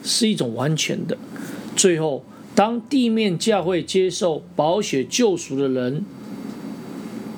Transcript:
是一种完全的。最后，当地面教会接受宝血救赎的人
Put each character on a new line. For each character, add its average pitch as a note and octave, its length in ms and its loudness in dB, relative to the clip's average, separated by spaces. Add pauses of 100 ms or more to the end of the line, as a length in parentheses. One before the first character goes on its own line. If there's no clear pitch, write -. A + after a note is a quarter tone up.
是 - 240 2
一 G3+ 80 2
种 B2 180 0
完 C#3 220 0
全 - 300 -2
的。 - 100 -2 (580)
最 F3 240 4
后， D3+ 260 -2 (300)
当 A#3 280 4
地 B3 260 2
面 A3 280 2
教 G3+ 280 2
会 F3 180 0
接 F#3 260 2
受 E3 360 0 (100)
宝 E3 260 2
血 C3+ 240 0
救 G#3+ 320 2
赎 C#3 220 -6
的 C#3 100 2
人 C3 360 0 (1300)